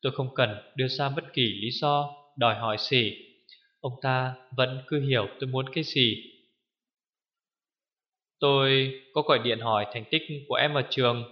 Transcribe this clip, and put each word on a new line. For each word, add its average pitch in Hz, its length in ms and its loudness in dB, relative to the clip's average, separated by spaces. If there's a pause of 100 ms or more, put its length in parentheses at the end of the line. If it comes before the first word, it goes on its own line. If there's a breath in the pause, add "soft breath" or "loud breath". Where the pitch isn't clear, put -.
Tôi 131 100 -2
không 131 240 -4
cần 113 200 0 (200)
đưa 131 120 0
ra 139 220 -2
bất 143 240 -8
kỳ 131 100 2 (180)
lý 117 100 -4 (100)
do, 143 340 0 (220)
đòi 120 180 4
hỏi 110 240 -2
gì. 117 380 2 (640 soft breath)
Ông 127 220 -8
ta 127 340 0 (220)
vẫn 131 300 0
cứ 143 200 -2
hiểu 117 200 2 (120)
tôi 131 100 -6
muốn 131 240 -2
cái 160 100 -4
gì. 120 480 0 (2000)
"Tôi 135 540 4 (200)
có 151 80 2
gọi 143 180 4
điện 113 200 0
hỏi 110 340 0
thành 117 180 -8
tích 160 100 2 (260)
của 127 80 -2
em 151 180 2
ở 135 160 0
trường. 120 420 0